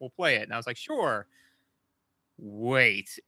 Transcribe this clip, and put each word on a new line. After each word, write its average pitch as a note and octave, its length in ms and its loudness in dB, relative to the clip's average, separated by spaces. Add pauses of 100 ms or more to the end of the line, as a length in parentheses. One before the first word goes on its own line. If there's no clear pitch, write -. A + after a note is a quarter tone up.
we'll C3 100 -12
play D#3+ 260 2
it." G#2+ 80 -2
And - 80 -8
I A2+ 40 -2
was A#2 100 -6
like, B2 120 -6
"Sure." D#3 480 -2 (1120)
Wait. A2 880 0